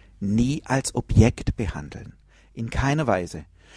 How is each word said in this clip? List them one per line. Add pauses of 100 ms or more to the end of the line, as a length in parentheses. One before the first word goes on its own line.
(200)
nie
als
Objekt
behandeln. (400)
In
keiner
Weise. (320)